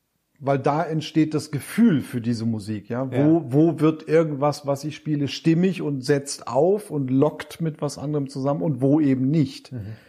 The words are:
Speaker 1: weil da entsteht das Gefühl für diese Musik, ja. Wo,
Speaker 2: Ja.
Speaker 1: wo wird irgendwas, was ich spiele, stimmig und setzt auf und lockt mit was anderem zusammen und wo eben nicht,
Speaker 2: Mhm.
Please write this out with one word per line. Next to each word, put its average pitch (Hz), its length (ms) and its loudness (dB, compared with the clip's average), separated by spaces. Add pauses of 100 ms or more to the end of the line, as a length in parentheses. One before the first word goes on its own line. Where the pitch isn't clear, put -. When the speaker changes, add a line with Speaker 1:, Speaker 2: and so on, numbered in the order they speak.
(400)
Speaker 1:
weil 139 180 0
da 147 260 0
entsteht 156 500 0
das 147 160 -4
Gefühl 165 500 2
für 123 200 -6
diese 113 260 -2
Musik, 107 420 -6
ja. 127 220 -4
Wo, 123 60 -6
Speaker 2:
Ja. 156 320 4
Speaker 1:
wo 147 320 4
wird 156 280 0
irgendwas, 147 580 0
was 139 180 -2
ich 147 120 -8
spiele, 147 320 -2
stimmig 165 540 2
und 143 220 -4
setzt 139 440 -2
auf 175 420 0
und 139 200 -2
lockt 143 500 0
mit 160 220 -4
was 143 160 -6
anderem 147 300 -4
zusammen 143 340 -4
und 147 180 -2
wo 139 200 4
eben 131 300 2
nicht, 147 420 0
Speaker 2:
Mhm. 123 80 -10 (280)